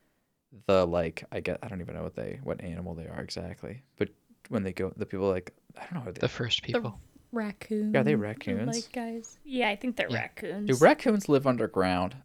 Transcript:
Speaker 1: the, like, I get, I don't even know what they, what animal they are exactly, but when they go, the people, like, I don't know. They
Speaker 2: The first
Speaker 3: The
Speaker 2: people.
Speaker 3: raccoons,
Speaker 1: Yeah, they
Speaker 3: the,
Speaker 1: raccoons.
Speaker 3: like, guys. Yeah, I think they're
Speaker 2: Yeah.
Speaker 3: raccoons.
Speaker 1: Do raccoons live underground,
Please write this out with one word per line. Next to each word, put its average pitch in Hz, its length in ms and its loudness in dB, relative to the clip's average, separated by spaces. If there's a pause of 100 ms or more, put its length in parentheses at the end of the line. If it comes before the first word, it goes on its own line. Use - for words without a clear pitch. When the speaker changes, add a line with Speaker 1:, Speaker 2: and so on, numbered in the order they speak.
(680)
Speaker 1:
the, 95 200 6
like, 85 440 -2
I 104 100 -4
get, 85 220 -4
I 110 60 -10
don't 95 120 -8
even 85 140 -10
know 82 80 -6
what 82 140 -8
they, 52 260 -8
what - 200 -4
animal 87 320 -8
they 82 120 -10
are - 140 -10
exactly, 90 640 -10 (140)
but 104 120 -2 (400)
when 113 140 -2
they 95 100 -4
go, 92 240 -4
the 107 100 -4
people, 98 220 0
like, 92 240 0 (240)
I - 160 -14
don't 147 120 -6
know. 95 80 -6
They - 80 -12
Speaker 2:
The - 80 2
first - 340 -2
Speaker 3:
The - 40 -12
Speaker 2:
people. - 340 -2 (300)
Speaker 3:
raccoons, 214 640 -2
Speaker 1:
Yeah, 214 80 6
they 214 100 4
Speaker 3:
the, 214 60 4
Speaker 1:
raccoons. 208 480 -2
Speaker 3:
like, 226 260 -4
guys. 233 520 -8
Yeah, 254 240 0
I 202 80 0
think 247 200 -4
they're - 140 -2
Speaker 2:
Yeah. 117 120 -2
Speaker 3:
raccoons. 190 440 -6
Speaker 1:
Do 131 180 6
raccoons 220 440 6
live 139 180 6
underground, 92 800 2